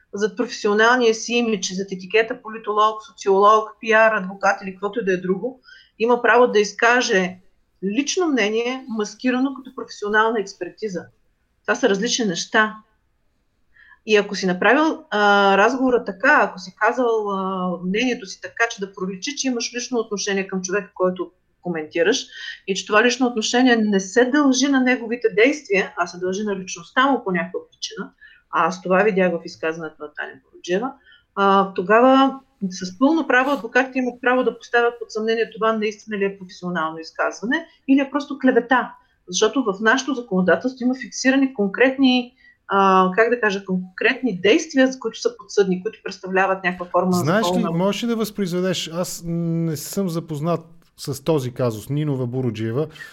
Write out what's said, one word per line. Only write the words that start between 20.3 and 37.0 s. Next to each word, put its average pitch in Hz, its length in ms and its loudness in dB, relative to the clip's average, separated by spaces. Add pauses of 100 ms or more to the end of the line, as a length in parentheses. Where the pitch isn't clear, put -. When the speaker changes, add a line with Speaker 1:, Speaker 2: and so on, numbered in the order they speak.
Speaker 1:
към 190 140 -6
човека, 190 320 -6
който 180 380 -2 (300)
коментираш, 170 640 -2 (420)
и 190 80 -2
че - 120 -8
това 208 160 2
лично 247 240 2
отношение 240 500 2
не 208 220 2
се 233 260 2
дължи 269 420 2
на 269 140 2
неговите 240 480 0
действия, 202 680 2
а 175 100 -2
се 180 100 -16
дължи 185 260 -4
на 208 120 -4
личността 185 500 -2
му 269 180 0
по 190 80 -4
някаква 185 280 -4 (120)
причина, - 400 -12 (400)
а 165 160 0
аз 185 140 -6
това 185 220 2
видях 185 280 2
в 170 140 -6
изказването 160 540 -8
на 151 120 -14
Таня 147 200 -12 (120)
Боруджиева, 208 480 -6 (440)
а, 196 380 2
тогава 262 640 4 (320)
с 185 280 -12
пълно 320 280 2
право 262 240 2
адвокатите 262 480 -2
имат 247 220 -4
право 254 220 2
да 226 140 -2
поставят 240 420 0
под - 120 -12
съмнение 226 400 -2
това 220 220 0
наистина 214 440 -6
ли 196 80 0
е 190 140 -4
професионално 170 600 -6
изказване 190 680 -4 (220)